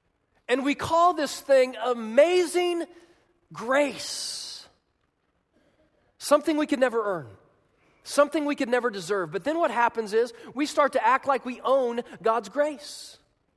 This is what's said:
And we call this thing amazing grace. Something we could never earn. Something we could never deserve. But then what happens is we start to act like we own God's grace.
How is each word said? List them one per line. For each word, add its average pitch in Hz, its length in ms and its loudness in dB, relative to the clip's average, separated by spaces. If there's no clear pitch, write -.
And 247 160 0
we 285 120 0
call 339 380 4
this 302 260 -4
thing 262 340 4
amazing 330 1000 2
grace. - 1160 -4
Something 302 380 2
we 302 100 0
could 285 120 0
never 233 260 2
earn. 175 220 -4
Something 294 400 2
we 285 100 0
could 262 140 -2
never 240 200 0
deserve. 185 440 -4
But 180 120 -6
then 320 140 -2
what 320 140 0
happens 226 420 -2
is 240 180 0
we 285 120 -2
start 285 260 2
to 226 120 0
act 254 220 2
like 269 180 0
we 240 160 -10
own 240 420 0
God's 226 260 0
grace. - 680 -6